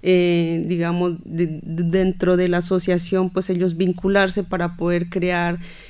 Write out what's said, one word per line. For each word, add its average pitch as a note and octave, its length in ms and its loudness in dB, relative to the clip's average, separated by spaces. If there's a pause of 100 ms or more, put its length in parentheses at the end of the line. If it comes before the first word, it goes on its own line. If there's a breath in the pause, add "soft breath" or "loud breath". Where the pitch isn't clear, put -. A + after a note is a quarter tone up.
eh, E3+ 640 2
digamos, F3 560 0
de, E3 400 -4
de, E3 200 -4
dentro F3+ 560 2
de F3+ 100 2
la F3 100 2
asociación, F3+ 720 0
pues, F#3 220 -4
ellos F3+ 260 0
vincularse F#3+ 640 0
para F3 360 -4
poder F3 320 0
crear F3 480 -2 (320 loud breath)